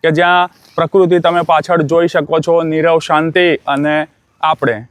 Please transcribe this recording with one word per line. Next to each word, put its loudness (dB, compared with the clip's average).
કે 2
જ્યાં 2
પ્રકૃતિ 2
તમે 0
પાછળ 0
જોઈ 0
શકો -2
છો, 0
નીરવ 0
શાંતિ 0
અને -4
આપણે. -2